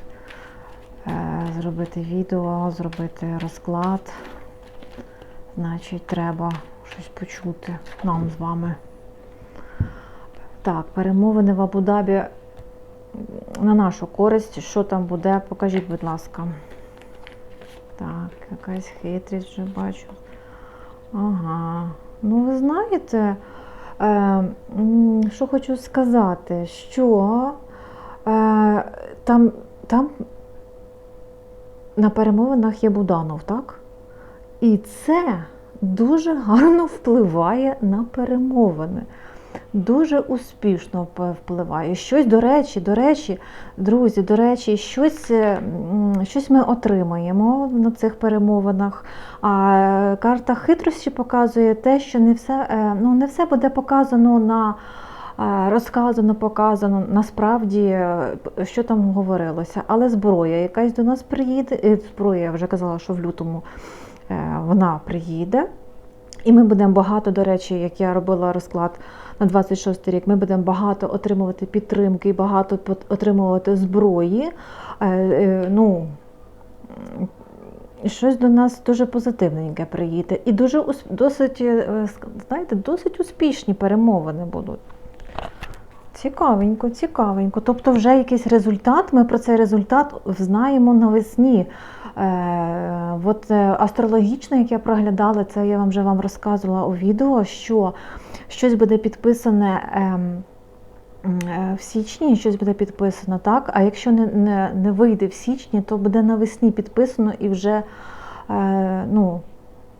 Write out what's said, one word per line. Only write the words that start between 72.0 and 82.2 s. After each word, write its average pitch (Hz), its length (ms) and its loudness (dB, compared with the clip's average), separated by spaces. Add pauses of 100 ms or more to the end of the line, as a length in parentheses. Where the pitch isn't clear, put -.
і 196 40 2
багато 196 420 0
пот-, 190 340 -6
отримувати 196 680 2
зброї. 190 760 2 (480)
Е, 202 80 0
е, 185 640 2
ну, 196 360 2 (2000)
щось 247 320 2
до 247 120 4
нас 247 360 4
дуже 240 200 2
позитивненьке 165 800 -2
приїде. 170 600 -4
І 247 60 2
дуже 254 280 4
ус-, 285 300 -4
досить, 262 520 0
е, 233 280 0
ск-, 214 380 -6 (200)